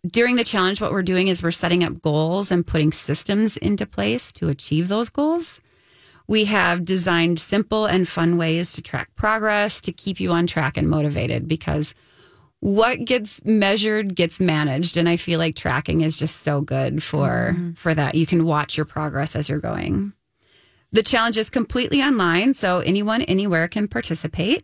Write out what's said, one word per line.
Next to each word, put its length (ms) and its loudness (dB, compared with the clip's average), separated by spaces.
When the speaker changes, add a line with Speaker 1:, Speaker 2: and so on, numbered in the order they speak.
Speaker 1:
During 300 2
the 80 2
challenge, 360 0
what 120 -2
we're 100 0
doing 260 2
is 140 0
we're 80 0
setting 320 0
up 200 -4
goals 480 0
and 160 2
putting 260 2
systems 640 0
into 300 -2
place 460 -2
to 160 -4
achieve 400 -2
those 200 -2
goals. 520 -2
We 160 4
have 400 2
designed 560 2
simple 460 0
and 200 2
fun 320 0
ways 360 0
to 80 -10
track 340 -10
progress, 640 0
to 120 -6
keep 280 -8
you 100 -2
on 160 2
track 300 -2
and 120 0
motivated, 600 -2
because 460 -4
what 460 2
gets 360 -2
measured 720 2
gets 240 0
managed. 600 0
And 100 2
I 80 2
feel 220 -2
like 180 -2
tracking 460 -2
is 160 0
just 240 -4
so 180 0
good 420 -2
for, 520 0
Speaker 2:
Mm-hmm. 180 -4
Speaker 1:
for 220 -2
that. 200 0
You 120 2
can 180 2
watch 320 0
your 80 -2
progress 500 -4
as 140 -2
you're 100 -2
going. 540 -4
The 100 4
challenge 360 2
is 100 -2
completely 540 0
online, 500 2
so 280 2
anyone, 420 0
anywhere 440 2
can 220 -2
participate. 760 -2